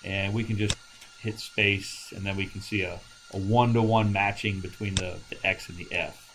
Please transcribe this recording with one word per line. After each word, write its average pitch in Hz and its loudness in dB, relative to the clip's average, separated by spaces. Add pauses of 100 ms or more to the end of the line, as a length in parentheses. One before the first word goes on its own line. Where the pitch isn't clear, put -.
And 98 0
we 117 0
can 107 -2
just 101 2 (440)
hit 107 -6
space, - 0
and 98 -6
then 98 -2
we 98 -2
can 98 -10
see 101 -2
a, 90 -6 (340)
a 98 -4
one-to-one 113 4
matching 101 0
between 95 -4
the, 90 0 (100)
the - -10
x - -2
and 85 -12
the 85 -10
f. 82 -6